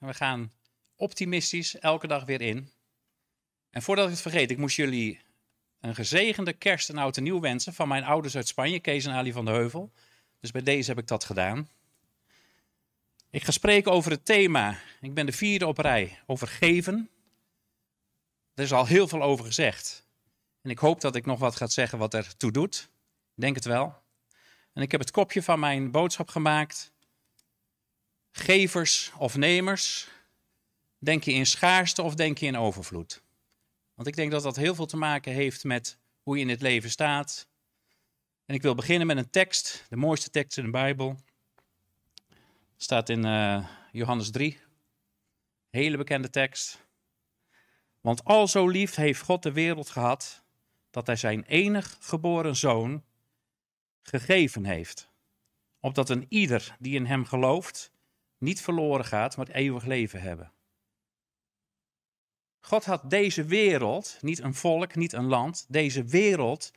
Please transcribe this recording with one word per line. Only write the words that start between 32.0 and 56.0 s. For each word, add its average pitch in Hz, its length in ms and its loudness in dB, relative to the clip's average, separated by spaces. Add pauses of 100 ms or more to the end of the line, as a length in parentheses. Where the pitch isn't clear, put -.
of 160 120 -2
denk 156 240 0
je 156 80 -4
in 135 100 -2
overvloed? 95 640 -4 (720)
Want 123 140 -10
ik 143 80 -6
denk 156 140 -2
dat 147 120 0
dat 135 140 -4
heel 156 180 0
veel 165 120 -6
te - 100 -10
maken 147 360 -2
heeft 135 320 -2
met 123 340 -4 (240)
hoe 143 140 -4
je 143 60 0
in 127 60 -2
het 123 140 -2
leven 120 280 0
staat. 147 580 -4 (960)
En 139 100 -6
ik 135 80 -4
wil 139 120 4
beginnen 165 320 2
met 156 100 2
een 131 140 -4
tekst, - 580 0
de 117 80 -10
mooiste 151 340 0
tekst - 280 -2
in 131 60 -4
de 113 60 -4
Bijbel. 131 480 -2 (1600)
Staat 117 260 0
in, 113 160 0
eh, 104 440 0 (240)
Johannes 117 380 -4
drie. 143 300 -4 (1120)
Hele 147 260 0
bekende 135 340 -4
tekst. - 560 -4 (1120)
"Want 117 240 -2
al 208 240 6
zo 190 200 4
lief 190 260 0
heeft 151 260 0
God 180 220 0
de 151 100 -2
wereld 156 380 -2
gehad, - 520 -2 (480)
dat 120 160 -8
hij 120 100 0
zijn 110 260 -2
enig 196 580 0
geboren 165 560 -2
zoon 123 480 0 (960)
gegeven 135 640 0
heeft, 85 460 -8 (720)
opdat 135 300 -2